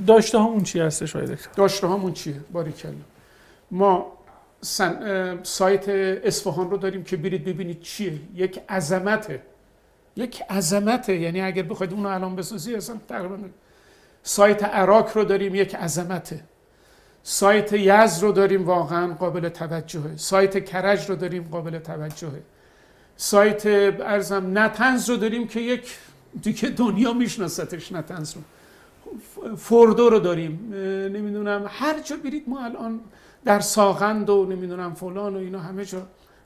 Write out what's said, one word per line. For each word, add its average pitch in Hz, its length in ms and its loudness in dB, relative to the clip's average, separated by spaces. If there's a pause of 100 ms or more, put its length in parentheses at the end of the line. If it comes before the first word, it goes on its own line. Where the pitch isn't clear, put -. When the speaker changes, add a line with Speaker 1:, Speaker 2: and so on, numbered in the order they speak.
Speaker 1:
داشته 220 300 8
هامون 214 260 4
چی 170 160 -2
هستش، 156 360 -2
آقای 143 200 -6
دکتر؟ - 200 -16
Speaker 2:
داشته 196 320 4
هامون 185 260 -2
چیه؟ 147 220 -10 (160)
باریکلا. 156 400 -8 (800)
ما 185 340 4 (560)
سن-، 180 420 -2
اه، 185 400 -4
سایت 196 460 2
اصفهان 190 840 -2
رو 196 60 0
داریم 190 260 -6
که 185 140 -4
برید 165 280 -4
ببینید 175 360 -6
چیه. 165 380 -8 (160)
یک 185 240 -4 (100)
عظمته. 190 720 -2 (760)
یک 240 260 -8
عظمته. 202 760 0
یعنی 170 240 -4
اگر 190 220 -2
بخواید 185 300 -6
اونو 202 160 -4
الان 185 260 -4
بسازی، 190 400 -8
اصلاً 214 220 -10 (120)
تقریباً 196 280 -8 (840)
سایت 208 400 4
عراق 208 540 4
رو 214 60 2
داریم، 196 320 0
یک 196 200 0
عظمته. 165 680 -6 (800)
سایت 208 500 4
یزد 196 500 6
رو 208 80 4
داریم، 190 340 4
واقعاً 175 480 0
قابل 170 360 -4
توجهه. 160 680 -8
سایت 190 500 2
کرج 185 440 0
رو 185 60 -2
داریم، 175 360 -6
قابل 165 280 -8
توجهه. 156 640 -10 (800)
سایت، 208 460 4
عرضم، 202 920 2
نتنز 220 520 2
رو 240 80 0
داریم 220 300 -2
که 226 120 -6
یک 240 380 -4 (440)
دیگه 220 280 -2
دنیا 233 440 0
میشناستش، 180 800 -6
نتنز 160 440 -10
رو. 160 60 -16 (1120)
فوردو 233 540 6
رو 220 100 6
داریم، 170 540 -2
اه، 196 60 -8 (300)
نمی‌دونم، 208 580 -4
هر 302 320 -4
جا 294 160 -10
برید 285 320 -8
ما 254 180 -8
الان 226 340 -8 (460)
در 208 140 4
ساغند 202 680 2
و 196 160 6
نمی‌دونم 180 480 -6
فلان 190 420 -8
و - 20 -6
اینا 190 220 -8
همه 190 260 -10
جا 190 160 -10 (440)